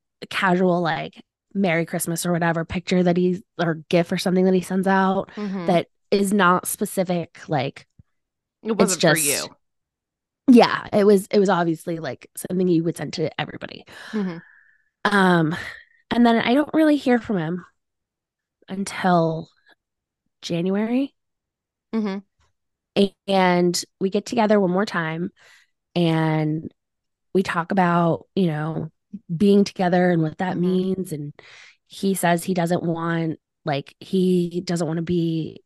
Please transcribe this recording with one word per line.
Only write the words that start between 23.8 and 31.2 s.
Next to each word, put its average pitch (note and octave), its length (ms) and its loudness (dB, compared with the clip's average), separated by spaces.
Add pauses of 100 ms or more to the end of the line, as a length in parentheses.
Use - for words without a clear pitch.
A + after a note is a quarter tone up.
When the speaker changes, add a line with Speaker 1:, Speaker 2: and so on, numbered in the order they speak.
Speaker 1:
we F#3+ 100 -2
get G3+ 160 -4
together G#3+ 340 2
one F#3 100 0
more F#3+ 160 -2
time E3 440 -6 (640)
and D#3+ 800 0 (600)
we F#3+ 80 2
talk E3+ 300 -4
about, F3 600 2
you G3 120 2
know, D#3+ 440 -4 (440)
being G3+ 300 6
together F3+ 460 2
and E3 120 2
what D#3 160 -4
that F#3 180 -4
Speaker 2:
Mm-hmm. F3 40 -4
Speaker 1:
means. F#3 520 -2
And D3 200 -10 (540)